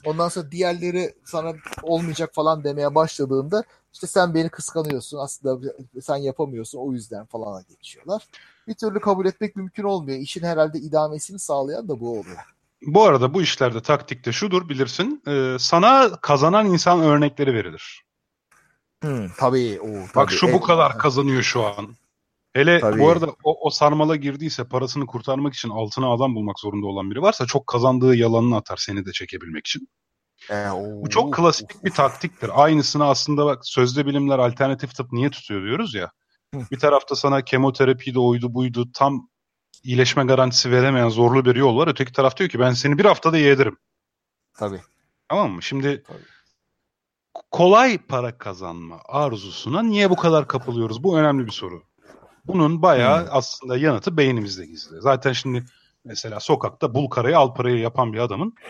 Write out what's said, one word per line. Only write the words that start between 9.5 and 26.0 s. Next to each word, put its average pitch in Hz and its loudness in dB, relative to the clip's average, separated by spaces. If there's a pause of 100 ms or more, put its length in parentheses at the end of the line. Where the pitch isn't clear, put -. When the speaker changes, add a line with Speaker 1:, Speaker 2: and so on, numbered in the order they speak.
Speaker 1:
mümkün 190 -10
olmuyor. 160 -4
İşin 147 -10
herhalde 160 0
idamesini 151 -4
sağlayan 147 -6
da 131 -8
bu 117 -8
oluyor. 90 -16 (460)
Speaker 2:
Bu 170 6
arada 135 4
bu 190 2
işlerde 120 0
taktikte 135 -2
şudur, 180 -2
bilirsin, 151 -4
e, 131 -2
sana 220 4
kazanan 165 4
insan 175 4
örnekleri 147 2
verilir. 90 -8 (1000)
Speaker 1:
Hmm, 131 -4 (120)
tabii, 123 0
o, 107 -10 (140)
Speaker 2:
"Bak 92 -14
Speaker 1:
tabii, 135 2
Speaker 2:
şu 185 0
bu - 2
Speaker 1:
evet. 185 2
Speaker 2:
kadar 151 2
kazanıyor 131 0
şu 117 -2
an." 104 -8 (600)
Hele 165 4
Speaker 1:
Tabii. 107 2
Speaker 2:
bu 147 6
arada 165 2 (180)
o, 156 -2
o 147 0
sarmala 151 2
girdiyse 139 -6
parasını 127 -4
kurtarmak 135 -4
için - -10
altına 110 -4